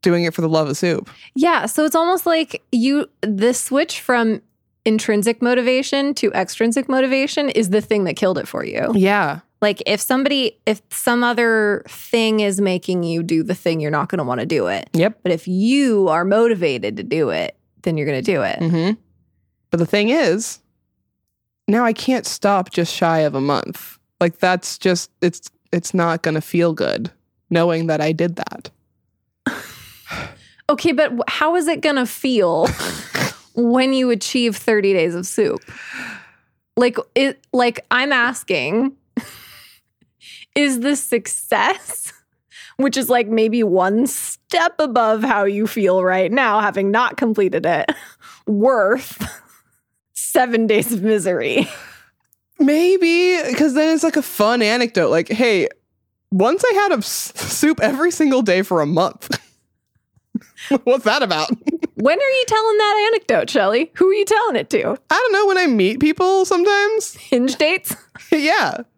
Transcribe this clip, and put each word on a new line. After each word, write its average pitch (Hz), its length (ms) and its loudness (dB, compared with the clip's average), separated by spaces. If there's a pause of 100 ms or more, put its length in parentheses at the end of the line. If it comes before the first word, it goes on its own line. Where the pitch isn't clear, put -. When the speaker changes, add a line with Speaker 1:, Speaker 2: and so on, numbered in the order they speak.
Speaker 1:
doing 175 240 2
it 165 80 -2
for - 80 -4
the 160 80 0
love 156 180 2
of 147 80 -4
soup. 175 340 -2 (240)
Speaker 2:
Yeah. 311 320 2
So 302 200 0
it's 311 100 -2
almost 339 300 0
like 320 360 -2 (120)
you, 262 340 0 (140)
the 214 320 0
switch 285 480 -2
from 233 400 0 (420)
intrinsic 220 580 0
motivation 254 720 0
to - 200 -2
extrinsic 226 540 -2
motivation 269 640 0
is 196 220 0
the 208 100 2
thing 214 220 0
that 180 120 -2
killed 185 220 0
it - 100 -6
for - 160 -8
you. - 300 -4
Speaker 1:
Yeah. 190 460 2 (220)
Speaker 2:
Like, 208 260 0
if 202 120 0
somebody, 269 680 -2
if 220 240 -2
some 240 320 0
other 226 640 0
thing 220 540 0
is 202 200 0
making 180 400 0
you 165 220 -2
do 165 180 0
the 175 140 -4
thing, 165 240 -2
you're 151 100 -2
not 151 200 -2
gonna 170 140 -2
wanna 123 220 -4
do 123 220 -2
it. 95 260 -4
Speaker 1:
Yep. 185 300 0
Speaker 2:
But 180 80 -2
if 165 160 -4
you 214 640 2
are 165 140 0
motivated 175 760 0
to 104 60 -8
do 139 280 0
it, 80 260 -4 (240)
then 165 160 -2
you're 147 80 -2
gonna 135 160 -2
do 147 220 0
it. - 160 -4
Speaker 1:
Mm-hmm. 170 320 0 (800)
But 175 60 -2
the 165 100 0
thing 208 220 2
is, 226 500 0 (1080)
now 220 160 2
I 226 100 2
can't 247 340 -2
stop 196 420 0
just 170 240 -2
shy 165 260 2
of 151 140 2
a 135 80 -2
month. - 560 -4 (220)
Like, 175 180 0
that's 185 400 -2
just, 180 320 -2 (120)
it's, - 280 -2 (220)
it's 175 240 -4
not 170 260 0
gonna 160 200 -2
feel 170 320 0
good 156 360 -4 (400)
knowing 165 380 2
that 156 140 0
I 156 100 0
did 170 240 -2
that. - 340 -12 (800)
<sighs> - 40 -4 (1160)
Speaker 2:
Okay, 311 260 0
but 285 180 2
wh-, 240 180 -4
how 320 260 0
is 330 120 0
it 330 140 -2
gonna 277 260 0
feel 185 600 0 (460)
<laughs> - 420 -8
when 254 380 2
you 254 160 0
achieve 233 460 -2
thirty 208 380 0
days 170 200 2
of 180 140 -8
soup? - 360 -2 (1120)
Like, 247 220 2 (160)
it, 269 400 0
like, 240 380 0
I'm 254 200 0
asking, 240 840 -2 (200)
<laughs> - 1400 -16
is 277 240 0
the 277 160 0
success, - 1160 -4 (340)
<laughs> - 320 -20
which 269 200 0
is, 254 120 -4
like, 240 180 2
maybe 226 340 2
one 202 460 2
step - 720 -4
above 226 420 2
how 220 220 2
you 202 240 0
feel 185 360 2
right 185 280 2
now, 226 280 2
having 196 300 0
not 226 260 2
completed 202 520 0
it, 170 240 0 (280)
<laughs> - 280 -16
worth 220 760 0 (520)
<laughs> - 380 -20
seven 233 520 0
days 214 260 0
of 190 120 -4
misery? 180 680 0 (880)
Speaker 1:
Maybe, 339 840 4 (160)
'cause 294 200 2
then 311 180 4
it's, 311 100 0
like, 320 140 2
a 277 60 0
fun 226 400 0
anecdote. 220 460 2
Like, 165 200 2
"Hey, 214 380 2 (640)
once 330 360 2
I 466 60 2
had 403 200 2
a 269 40 0
s-, - 380 -6
soup - 460 0
every 277 280 2
single 269 320 2
day 190 220 2
for 180 180 0
a 147 60 0
month." - 580 -2
<laughs> - 40 -20 (1300)
What's 247 220 2
that 294 160 2
about? 170 340 -2
<laughs> - 40 -20 (380)
Speaker 2:
When 294 220 2
are 554 100 0
you 523 160 0
telling 440 320 2
that 415 360 2
anecdote, 226 360 0
Shelley? 226 460 2
Who 370 140 4
are 392 40 4
you 403 120 2
telling 427 320 2
it - 140 -4
to? 226 100 2 (280)
Speaker 1:
I 311 60 2
don't 466 160 2
know, 403 160 2
when 381 100 2
I 359 80 2
meet 220 360 2
people 370 420 2
sometimes. 403 720 0
Speaker 2:
Hinge 254 400 0
dates? 349 400 -2 (180)
<laughs> - 180 -8
Speaker 1:
Yeah. 302 480 0 (180)